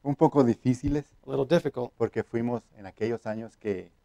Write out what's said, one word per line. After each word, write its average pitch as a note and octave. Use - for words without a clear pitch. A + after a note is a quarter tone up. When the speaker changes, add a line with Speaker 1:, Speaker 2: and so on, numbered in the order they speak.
Speaker 1:
un C#3
poco C#3+
difíciles, B2+
Speaker 2:
a -
little C#3
difficult, C3
Speaker 1:
porque A2
fuimos A#2
en G#2
aquellos A2+
años A2
que F2+